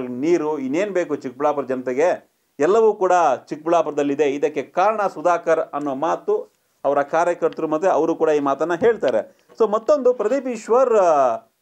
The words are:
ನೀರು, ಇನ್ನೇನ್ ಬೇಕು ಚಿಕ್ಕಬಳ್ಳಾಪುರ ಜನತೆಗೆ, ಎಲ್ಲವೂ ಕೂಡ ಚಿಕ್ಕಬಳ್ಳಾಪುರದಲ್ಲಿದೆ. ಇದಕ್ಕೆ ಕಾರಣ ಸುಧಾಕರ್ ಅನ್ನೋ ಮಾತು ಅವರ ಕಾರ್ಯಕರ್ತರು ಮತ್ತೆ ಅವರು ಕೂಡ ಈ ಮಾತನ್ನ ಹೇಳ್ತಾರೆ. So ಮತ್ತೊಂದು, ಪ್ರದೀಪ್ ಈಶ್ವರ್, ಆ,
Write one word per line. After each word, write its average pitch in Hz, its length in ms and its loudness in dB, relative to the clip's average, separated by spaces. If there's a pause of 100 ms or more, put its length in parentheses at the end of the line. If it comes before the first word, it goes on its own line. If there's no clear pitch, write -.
ನೀರು, 151 520 -2
ಇನ್ನೇನ್ 147 300 -4
ಬೇಕು 170 260 -2
ಚಿಕ್ಕಬಳ್ಳಾಪುರ 139 500 -4
ಜನತೆಗೆ, 131 640 -2 (300)
ಎಲ್ಲವೂ 208 340 4
ಕೂಡ 180 180 0 (380)
ಚಿಕ್ಕಬಳ್ಳಾಪುರದಲ್ಲಿದೆ. 147 840 0
ಇದಕ್ಕೆ 147 280 -2
ಕಾರಣ 202 440 0
ಸುಧಾಕರ್ 170 520 0
ಅನ್ನೋ 143 360 -6
ಮಾತು 175 580 -4 (320)
ಅವರ 143 160 0
ಕಾರ್ಯಕರ್ತರು 160 640 -2
ಮತ್ತೆ 156 200 0
ಅವರು 160 280 2
ಕೂಡ 160 140 0
ಈ 151 100 2
ಮಾತನ್ನ 139 360 -2
ಹೇಳ್ತಾರೆ. 160 720 -2 (120)
So 220 80 2
ಮತ್ತೊಂದು, 247 460 2
ಪ್ರದೀಪ್ 247 340 -2
ಈಶ್ವರ್, 240 480 0
ಆ, 147 420 4 (240)